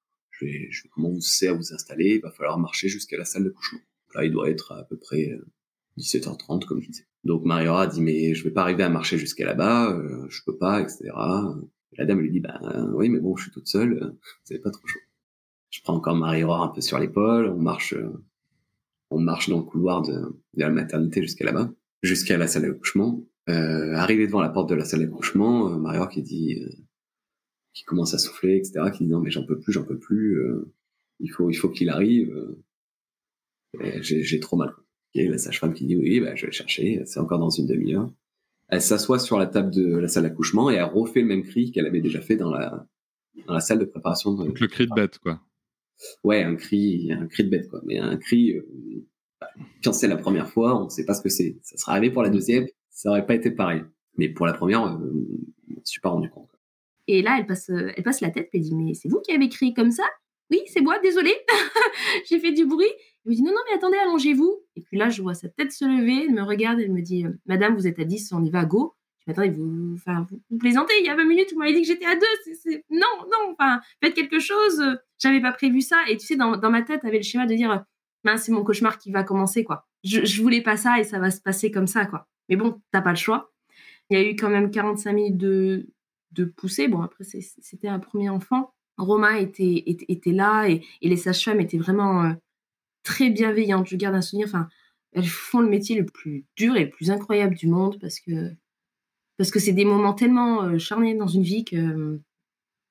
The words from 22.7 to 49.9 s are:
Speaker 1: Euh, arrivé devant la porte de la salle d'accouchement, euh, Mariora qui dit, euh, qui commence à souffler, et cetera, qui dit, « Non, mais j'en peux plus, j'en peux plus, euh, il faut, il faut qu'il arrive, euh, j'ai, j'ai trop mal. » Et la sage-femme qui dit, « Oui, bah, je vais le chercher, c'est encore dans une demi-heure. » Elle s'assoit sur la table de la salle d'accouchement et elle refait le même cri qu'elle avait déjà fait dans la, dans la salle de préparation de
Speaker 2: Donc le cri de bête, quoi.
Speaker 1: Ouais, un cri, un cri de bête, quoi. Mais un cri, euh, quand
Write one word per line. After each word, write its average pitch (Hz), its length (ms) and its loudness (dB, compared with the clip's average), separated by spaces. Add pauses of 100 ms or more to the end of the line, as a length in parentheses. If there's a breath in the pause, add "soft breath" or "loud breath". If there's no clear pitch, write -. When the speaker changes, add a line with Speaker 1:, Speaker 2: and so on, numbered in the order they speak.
Speaker 1:
Euh, 80 460 0
arrivé 107 300 2
devant 101 140 0
la 82 100 2
porte 82 200 -2
de 87 60 2
la 76 100 0
salle 80 160 0
d'accouchement, 101 680 0
euh, 85 80 -4
Mariora 80 300 -2
qui - 140 -8
dit, 78 400 -4
euh, - 80 -12 (1040)
qui - 100 -20
commence 87 300 -2
à - 40 -2
souffler, - 400 0
et 95 60 0
cetera, - 260 -4
qui - 140 -4
dit, « 85 80 0
Non, 85 80 2
mais 80 120 -2
j'en 87 140 -4
peux 80 140 -4
plus, 101 140 -2
j'en - 100 -2
peux - 160 -8
plus, 104 400 0
euh, 60 340 -4 (460)
il - 100 -8
faut, 87 200 0
il 82 60 0
faut 87 140 0
qu'il 87 200 -2
arrive, 110 420 2
euh, - 320 -12 (1400)
j'ai, 78 220 0
j'ai 78 160 0
trop - 160 -4
mal. » 82 180 -2 (400)
Et 90 140 2
la 82 100 -2
sage-femme - 360 -4
qui 65 120 -8
dit, « 85 120 0
Oui, 90 240 2
bah, - 140 -4
je - 60 -8
vais - 60 -6
le - 60 -8
chercher, - 520 -4
c'est - 140 -8
encore 82 200 0
dans 82 100 2
une 73 180 0
demi-heure. » 101 420 0 (600)
Elle 107 120 0
s'assoit 110 380 2
sur 113 180 0
la 95 100 2
table 98 240 0
de 87 260 2
la 85 100 0
salle 85 160 2
d'accouchement 82 480 2
et 110 40 4
elle 87 80 2
refait 110 380 2
le 117 60 4
même 95 160 0
cri 120 280 -2
qu'elle 82 140 -2
avait 82 160 0
déjà 80 200 -2
fait 110 160 2
dans 90 120 -2
la, - 380 -6 (580)
dans 90 80 -6
la 82 60 0
salle 110 200 2
de 101 60 0
préparation 87 480 -4
de 98 120 -4
Speaker 2:
Donc 73 140 -4
le 117 80 2
cri 123 200 0
de 117 80 -8
bête, 104 240 0
quoi. 82 220 -6 (800 loud breath)
Speaker 1:
Ouais, 104 200 4
un 85 120 -2
cri, 87 560 0
un 82 160 -4
cri - 160 0
de 95 60 -2
bête, 92 200 -2
quoi. - 140 -14
Mais 50 160 -4
un - 160 -4
cri, 120 380 2
euh, - 100 -8 (1200)
quand 117 80 2